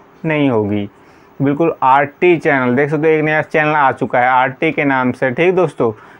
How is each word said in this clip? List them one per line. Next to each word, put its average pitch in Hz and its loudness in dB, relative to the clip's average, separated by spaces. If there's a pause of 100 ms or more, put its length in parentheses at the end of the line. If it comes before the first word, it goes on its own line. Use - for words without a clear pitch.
(260)
नहीं 151 0
होगी। 104 -2 (500)
बिल्कुल 147 0 (100)
आरटी 143 2
चैनल 131 0
देख 143 0
सकते 156 -2
हो, 160 4
एक 156 0
नया 156 -2
चैनल 151 -2
आ 135 2
चुका 127 -2
है 127 2
आरटी 131 0
के 151 -4
नाम 127 0
से, 131 -2
ठीक 170 0
दोस्तों, 147 -2 (280)